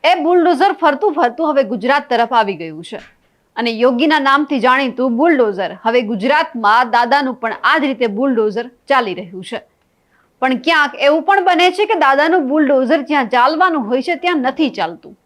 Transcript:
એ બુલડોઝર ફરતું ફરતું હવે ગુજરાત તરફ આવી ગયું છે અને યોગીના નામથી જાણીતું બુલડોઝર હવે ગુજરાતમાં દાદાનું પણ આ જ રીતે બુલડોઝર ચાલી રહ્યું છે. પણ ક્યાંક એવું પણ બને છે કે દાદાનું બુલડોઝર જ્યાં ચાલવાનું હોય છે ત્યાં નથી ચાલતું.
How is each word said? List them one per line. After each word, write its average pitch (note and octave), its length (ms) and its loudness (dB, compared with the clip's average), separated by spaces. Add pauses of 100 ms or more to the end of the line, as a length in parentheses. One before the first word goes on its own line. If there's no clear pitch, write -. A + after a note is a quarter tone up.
એ D#4+ 80 4 (140)
બુલડોઝર F4 460 2 (100)
ફરતું D#4 360 0
ફરતું D4+ 340 -2
હવે C#4 200 2
ગુજરાત B3 400 -2
તરફ A#3 280 0
આવી G3 220 -2
ગયું D#3+ 300 -12
છે A3 80 -14 (560)
અને A#3 160 -2 (100)
યોગીના C#4 460 2
નામથી C#4 380 0
જાણીતું B3+ 560 0
બુલડોઝર G#3+ 500 0 (140)
હવે A#3+ 160 2 (100)
ગુજરાતમાં A#3+ 840 0
દાદાનું B3+ 480 0
પણ A3+ 140 -6 (140)
આ D4+ 80 2
જ C#4 120 0
રીતે A#3+ 160 -2 (120)
બુલડોઝર A#3 460 -2 (260)
ચાલી A#3 300 0
રહ્યું F#3 300 -16
છે. A#3 100 -10 (800)
પણ C4 260 -2
ક્યાંક D4 400 0
એવું D#4 220 2
પણ G4 200 2
બને F4 300 4
છે G#4+ 140 0
કે F4 100 0
દાદાનું C#4+ 480 2
બુલડોઝર C#4+ 480 2 (100)
જ્યાં C4+ 240 0
ચાલવાનું D4+ 560 2
હોય C4 200 -2
છે E4+ 160 -4
ત્યાં D#4 260 0
નથી D4+ 260 -2
ચાલતું. E3+ 480 -8